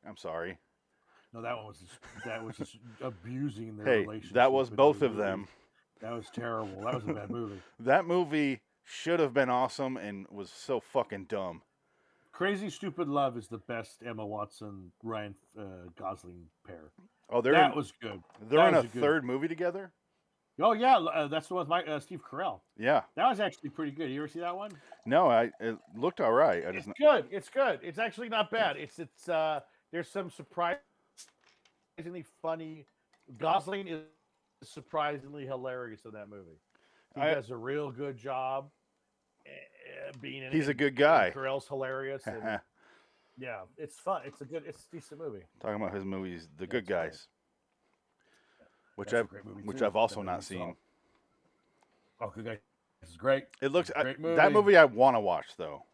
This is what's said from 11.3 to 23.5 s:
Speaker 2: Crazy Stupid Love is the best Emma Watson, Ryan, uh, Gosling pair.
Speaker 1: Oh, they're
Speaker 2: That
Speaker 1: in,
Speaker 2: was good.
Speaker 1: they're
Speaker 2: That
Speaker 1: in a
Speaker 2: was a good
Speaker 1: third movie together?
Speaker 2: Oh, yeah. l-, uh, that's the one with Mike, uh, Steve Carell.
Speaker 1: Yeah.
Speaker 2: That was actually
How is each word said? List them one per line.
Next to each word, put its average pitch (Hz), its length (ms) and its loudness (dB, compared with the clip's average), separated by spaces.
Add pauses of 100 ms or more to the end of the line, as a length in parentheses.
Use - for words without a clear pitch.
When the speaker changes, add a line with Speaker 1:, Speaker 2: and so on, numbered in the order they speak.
Speaker 2:
Crazy 196 380 -4
Stupid 170 380 -6
Love 139 300 0
is 107 100 -14
the 113 100 -12
best 113 460 -10
Emma 110 200 -8
Watson, 104 680 -10 (100)
Ryan, 107 320 -8 (240)
uh, 110 40 -12 (360)
Gosling 90 460 -12 (220)
pair. 80 260 -18 (380)
Speaker 1:
Oh, 120 100 2
they're 127 140 6
Speaker 2:
That 180 180 6
Speaker 1:
in, - 40 -4
Speaker 2:
was 147 240 -6
good. 104 220 -10 (260)
Speaker 1:
they're 208 120 6
Speaker 2:
That - 80 10
Speaker 1:
in - 60 4
a - 40 8
Speaker 2:
was - 60 4
a 117 40 -8
good 117 140 -6
Speaker 1:
third 147 220 4
movie 135 240 -4
together? 180 440 -6 (680)
Speaker 2:
Oh, 214 120 6
yeah. 247 220 6
l-, 165 140 4
uh, 156 200 0
that's 151 200 -4
the 185 60 -6
one 180 80 0
with 143 60 -6
Mike, 170 200 0
uh, 151 100 -4
Steve 143 240 -12
Carell. 139 380 -6 (180)
Speaker 1:
Yeah. 123 240 4 (140)
Speaker 2:
That 196 120 4
was 220 120 0
actually 175 300 -4